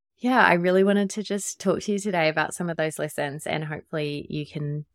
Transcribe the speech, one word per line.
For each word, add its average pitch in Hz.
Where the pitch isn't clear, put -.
Yeah, 240
I 175
really 180
wanted 202
to 214
just -
talk 190
to 214
you 202
today 180
about 156
some 175
of 160
those 156
lessons, 147
and 156
hopefully 151
you 151
can 147